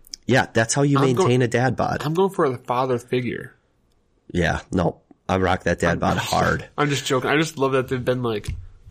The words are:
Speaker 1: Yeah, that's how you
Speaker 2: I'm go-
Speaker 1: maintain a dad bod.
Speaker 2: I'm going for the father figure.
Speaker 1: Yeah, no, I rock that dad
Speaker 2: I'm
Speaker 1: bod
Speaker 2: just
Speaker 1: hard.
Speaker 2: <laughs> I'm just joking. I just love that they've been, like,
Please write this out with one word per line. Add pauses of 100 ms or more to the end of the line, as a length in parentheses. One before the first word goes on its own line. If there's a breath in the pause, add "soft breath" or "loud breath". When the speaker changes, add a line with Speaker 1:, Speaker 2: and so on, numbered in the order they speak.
(260)
Speaker 1:
Yeah,
that's
how
you
Speaker 2:
I'm
go-
Speaker 1:
maintain
a
dad
bod.
Speaker 2:
I'm
going
for
the
father
figure. (800)
Speaker 1:
Yeah, (100)
no, (260)
I
rock
that
dad
Speaker 2:
I'm
Speaker 1:
bod
Speaker 2:
just
Speaker 1:
hard.
Speaker 2:
<laughs>
I'm
just
joking.
I
just
love
that
they've
been,
like, (440)